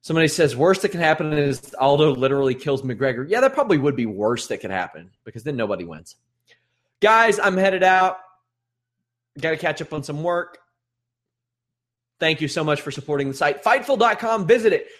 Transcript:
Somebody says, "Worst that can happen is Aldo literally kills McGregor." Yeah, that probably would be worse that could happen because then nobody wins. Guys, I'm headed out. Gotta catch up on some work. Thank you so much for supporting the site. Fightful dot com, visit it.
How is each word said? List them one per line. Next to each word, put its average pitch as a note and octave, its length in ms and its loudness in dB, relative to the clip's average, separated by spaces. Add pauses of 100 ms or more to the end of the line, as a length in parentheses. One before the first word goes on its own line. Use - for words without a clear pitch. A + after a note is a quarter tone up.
Somebody D#3+ 260 0
says, C#3+ 280 2
"Worst F#3 260 2
that G#3 80 -2
can E3+ 120 -6
happen D#3 320 0
is C#3+ 460 -2
Aldo C#3+ 360 4
literally C3 400 0
kills C3+ 260 -4
McGregor." C3 480 -4
Yeah, A3+ 120 2
that C4+ 120 2
probably A#3 240 2
would C#3 180 0
be A#2 120 -2
worse G#2+ 400 -2
that G#2 100 -6
could F#2+ 140 -8
happen F2 400 -6 (120)
because A2 200 -16
then C#3+ 120 -6
nobody G2+ 280 -4
wins. E2 320 -16 (840)
Guys, A3 380 4
I'm F#3+ 200 0
headed F#3+ 260 2
out. F#3 340 4 (1200)
Gotta D#3+ 160 -2
catch D#3 260 -4
up D#3+ 120 -10
on D3 100 -6
some D3+ 200 -8
work. F3 340 -4 (1600)
Thank D#3+ 220 0
you D3+ 80 -4
so D#3 160 -4
much D3 160 0
for C#3+ 100 -10
supporting C#3 380 -4
the C3+ 40 -8
site. C#3+ 300 -2
Fightful B3+ 340 0
dot A3 220 2
com, A3 260 -2
visit A3 280 4
it. - 140 -4 (120)